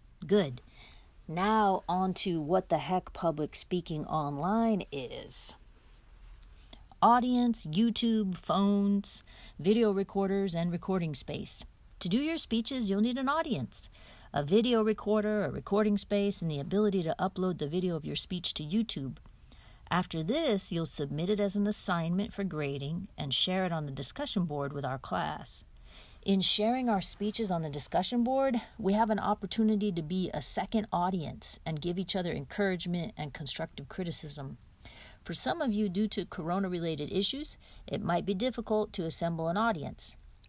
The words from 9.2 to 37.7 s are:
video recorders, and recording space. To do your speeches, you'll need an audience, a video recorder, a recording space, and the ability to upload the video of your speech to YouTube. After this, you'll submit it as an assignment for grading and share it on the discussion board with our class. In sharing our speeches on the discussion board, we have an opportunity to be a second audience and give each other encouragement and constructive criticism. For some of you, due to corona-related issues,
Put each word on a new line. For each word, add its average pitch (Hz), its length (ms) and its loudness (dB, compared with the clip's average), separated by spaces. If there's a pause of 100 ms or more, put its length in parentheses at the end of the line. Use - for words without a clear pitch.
video 214 360 4
recorders, 196 600 0
and 170 160 0
recording 170 460 -2
space. - 480 -6 (360)
To 180 100 -4
do 196 80 4
your 320 200 0
speeches, 233 520 -2
you'll 196 100 2
need 240 180 2
an 269 120 0
audience, 285 600 -2 (440)
a 147 100 0
video 220 400 4
recorder, 214 640 2
a 131 60 -2
recording 208 460 2
space, 202 440 0
and 165 100 -2
the 143 80 -4
ability 190 440 2
to 160 140 0
upload 180 400 0
the 147 120 -2
video 175 260 0
of 151 80 -6
your 147 140 -4
speech - 380 -4
to 156 80 -6
YouTube. 156 520 -2 (760)
After 175 340 0
this, 233 500 2
you'll 165 120 0
submit 151 440 -2
it 208 100 2
as 202 160 0
an 202 120 4
assignment 175 640 0
for 202 100 -4
grading 151 640 -4 (100)
and 143 160 -4
share 185 320 2
it 175 60 -2
on 156 140 -2
the 139 80 -6
discussion 180 500 -2
board 143 300 -2
with 143 100 -4
our 135 160 -4
class. 156 640 -4 (640)
In 196 160 4
sharing 240 480 2
our 202 100 4
speeches 208 500 -2
on 170 120 0
the 156 80 -2
discussion 185 560 0
board, 262 340 2 (180)
we 190 140 2
have 214 180 4
an 214 100 2
opportunity 208 720 0
to 165 80 -2
be 175 320 -2
a 151 80 -6
second 202 500 -2
audience 175 720 -2
and 156 140 -4
give 175 180 -2
each 190 160 -2
other 175 200 -2
encouragement 175 800 -2
and 151 180 -8
constructive 147 540 -8
criticism. 147 720 -8 (640)
For 175 100 -8
some 330 280 0
of 262 100 2
you, 208 160 2
due 202 220 0
to 175 160 -4
corona-related 170 840 -2
issues, 262 480 -2 (300)